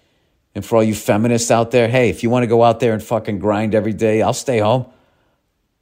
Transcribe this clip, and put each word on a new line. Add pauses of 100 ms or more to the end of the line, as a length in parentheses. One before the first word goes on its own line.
(540)
And
for
all
you
feminists
out
there,
hey,
if
you
wanna
go
out
there
and
fucking
grind
every
day,
I'll
stay
home. (960)